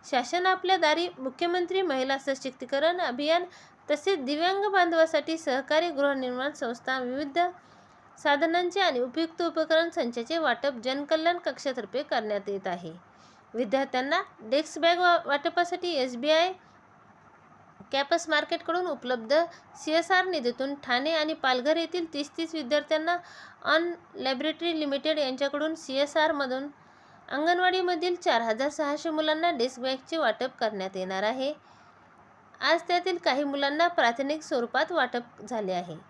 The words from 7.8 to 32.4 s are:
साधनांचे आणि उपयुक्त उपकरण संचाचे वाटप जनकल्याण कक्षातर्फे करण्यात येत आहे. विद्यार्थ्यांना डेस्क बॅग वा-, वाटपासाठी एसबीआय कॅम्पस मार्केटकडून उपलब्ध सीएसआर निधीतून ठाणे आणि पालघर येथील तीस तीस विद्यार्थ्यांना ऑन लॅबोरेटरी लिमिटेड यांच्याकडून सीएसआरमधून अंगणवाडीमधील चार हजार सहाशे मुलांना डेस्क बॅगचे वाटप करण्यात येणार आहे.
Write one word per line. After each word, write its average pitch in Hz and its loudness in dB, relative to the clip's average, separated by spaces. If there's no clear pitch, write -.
साधनांचे 330 2
आणि 311 2
उपयुक्त 320 -2
उपकरण 330 2
संचाचे 240 -2
वाटप 269 0
जनकल्याण 320 0
कक्षातर्फे 262 -4
करण्यात 214 -2
येत 196 -6
आहे. 175 -6
विद्यार्थ्यांना 269 0
डेस्क 285 -2
बॅग 339 4
वा-, 349 4
वाटपासाठी 349 0
एसबीआय 285 2
कॅम्पस 285 0
मार्केटकडून 330 0
उपलब्ध 247 -2
सीएसआर 359 2
निधीतून 269 -2
ठाणे 262 0
आणि 311 0
पालघर 262 2
येथील 330 -4
तीस 285 -6
तीस 330 -4
विद्यार्थ्यांना 311 0
ऑन 330 2
लॅबोरेटरी 302 -2
लिमिटेड 294 0
यांच्याकडून 285 -2
सीएसआरमधून 285 0
अंगणवाडीमधील 359 2
चार 269 2
हजार 233 0
सहाशे 294 -2
मुलांना 311 0
डेस्क 254 -4
बॅगचे 262 -4
वाटप 254 -2
करण्यात 196 -4
येणार 190 -2
आहे. 262 -2